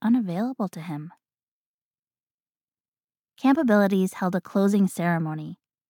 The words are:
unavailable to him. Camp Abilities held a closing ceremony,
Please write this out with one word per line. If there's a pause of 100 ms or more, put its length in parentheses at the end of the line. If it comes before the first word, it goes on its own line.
unavailable
to
him. (2250)
Camp
Abilities
held
a
closing
ceremony, (300)